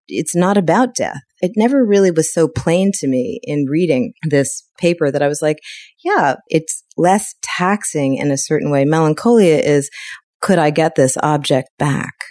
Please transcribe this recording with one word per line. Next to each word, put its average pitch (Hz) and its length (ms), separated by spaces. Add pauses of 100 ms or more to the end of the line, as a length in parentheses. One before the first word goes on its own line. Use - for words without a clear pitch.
it's 123 300
not 185 200
about 196 380
death. - 240 (220)
It 185 160
never 247 280
really 202 260
was 160 220
so 160 140
plain 180 500
to 143 120
me 127 340
in 147 220
reading 147 480 (160)
this 139 340 (160)
paper 170 320
that 143 120
I 143 40
was 147 160
like, 151 160 (460)
yeah, 339 320 (120)
it's - 360 (120)
less 185 460
taxing 160 760
in 147 140
a 139 80
certain 147 320
way. 139 140
Melancholia 160 720
is, 143 340 (500)
could 185 180
I 151 120
get 160 240
this 131 280
object 147 560
back? - 340 (180)